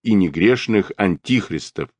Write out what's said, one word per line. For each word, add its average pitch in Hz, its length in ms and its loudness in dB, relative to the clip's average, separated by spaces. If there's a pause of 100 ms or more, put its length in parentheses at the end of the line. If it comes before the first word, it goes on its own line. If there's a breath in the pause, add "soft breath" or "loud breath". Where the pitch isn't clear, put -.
и 117 100 0
негрешных 98 840 2
антихристов, 90 920 -2 (120)